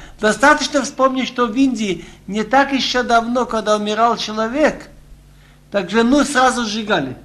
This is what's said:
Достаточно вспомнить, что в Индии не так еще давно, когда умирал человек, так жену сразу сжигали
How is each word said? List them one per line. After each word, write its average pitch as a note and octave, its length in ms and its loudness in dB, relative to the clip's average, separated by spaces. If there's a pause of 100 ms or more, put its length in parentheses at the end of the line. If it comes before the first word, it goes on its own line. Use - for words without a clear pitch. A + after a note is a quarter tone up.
(200)
Достаточно C4+ 640 2
вспомнить, C4 460 -2
что B3 180 -2
в G#3+ 100 -6
Индии A3 480 0 (220)
не G#3 160 -2
так C#4 320 2
еще B3 280 -2
давно, A#3+ 440 0
когда G#3+ 300 0
умирал G#3+ 420 0
человек, A3+ 720 -2 (800)
так F#3+ 180 -2
жену A#3+ 360 4
сразу B3 420 2
сжигали G3+ 580 -4